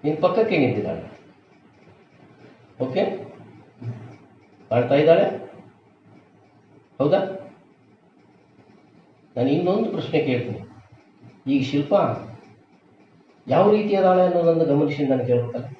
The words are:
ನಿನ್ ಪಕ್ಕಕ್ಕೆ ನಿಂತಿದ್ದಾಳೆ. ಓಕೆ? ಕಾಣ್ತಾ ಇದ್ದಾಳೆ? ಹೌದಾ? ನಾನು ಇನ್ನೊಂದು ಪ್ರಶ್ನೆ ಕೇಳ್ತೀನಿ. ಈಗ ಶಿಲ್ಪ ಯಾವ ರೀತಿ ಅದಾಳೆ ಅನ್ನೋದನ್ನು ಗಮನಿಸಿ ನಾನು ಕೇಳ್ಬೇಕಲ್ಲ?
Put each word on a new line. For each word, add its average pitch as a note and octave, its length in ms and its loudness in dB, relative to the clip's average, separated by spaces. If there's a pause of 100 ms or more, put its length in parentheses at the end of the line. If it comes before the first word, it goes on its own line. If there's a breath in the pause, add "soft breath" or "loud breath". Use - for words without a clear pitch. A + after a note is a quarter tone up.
ನಿನ್ D3+ 180 -2
ಪಕ್ಕಕ್ಕೆ F3+ 360 2
ನಿಂತಿದ್ದಾಳೆ. - 640 -2 (1600)
ಓಕೆ? - 460 -4 (1400)
ಕಾಣ್ತಾ B2 260 0
ಇದ್ದಾಳೆ? D#3+ 540 2 (1500)
ಹೌದಾ? D#3+ 200 2 (2250)
ನಾನು B2+ 140 0
ಇನ್ನೊಂದು F3+ 400 0
ಪ್ರಶ್ನೆ C#3+ 360 -4
ಕೇಳ್ತೀನಿ. A#2+ 340 -4 (920)
ಈಗ C3+ 140 0
ಶಿಲ್ಪ C#3+ 280 -2 (1500)
ಯಾವ F#3 240 4
ರೀತಿ G#3 240 2
ಅದಾಳೆ F#3 260 4
ಅನ್ನೋದನ್ನು E3 440 2
ಗಮನಿಸಿ C#3+ 400 0
ನಾನು B2+ 200 0
ಕೇಳ್ಬೇಕಲ್ಲ? A#2+ 400 -2 (140)